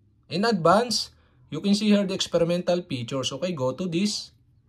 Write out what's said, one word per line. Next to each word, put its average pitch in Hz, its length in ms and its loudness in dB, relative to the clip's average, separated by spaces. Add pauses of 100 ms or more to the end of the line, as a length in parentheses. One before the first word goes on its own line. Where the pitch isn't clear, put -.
(300)
In 196 160 -2
advanced, 214 720 2 (320)
you 143 120 -8
can 202 120 2
see 208 160 2
here 202 160 4
the 185 80 -4
experimental 175 680 0
features. 131 500 -6
Okay, 180 200 -6
go 127 200 -2
to 185 160 -6
this. 196 480 -4 (320)